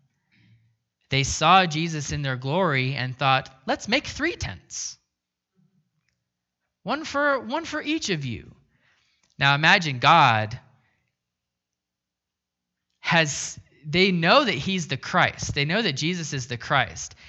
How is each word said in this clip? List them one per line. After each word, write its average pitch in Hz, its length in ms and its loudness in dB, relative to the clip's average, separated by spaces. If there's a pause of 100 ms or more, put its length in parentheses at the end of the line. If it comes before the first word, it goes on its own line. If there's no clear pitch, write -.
(1120)
They 135 100 2
saw 175 460 4
Jesus 156 440 -4
in 147 120 -6
their 135 120 -4
glory 135 600 -2
and 127 200 -6
thought, 135 320 0 (200)
"Let's - 200 -4
make 262 200 -2
three 311 280 -6
tents. - 600 -12 (1800)
One 269 220 -4
for, 277 380 0
one 269 240 -6
for 302 160 -8
each 311 280 -4
of 156 160 -2
you." - 300 -10 (840)
Now 139 160 4
imagine 160 460 2
God 120 600 6 (2500)
has, - 580 0 (260)
they 180 260 2
know 185 340 4
that 185 100 -2
he's 175 320 -4
the 135 100 -4
Christ. - 560 0
They 143 120 -2
know 180 160 -2
that 190 120 -2
Jesus 160 400 -6
is 127 140 -6
the 120 100 -10
Christ. - 560 -2 (160)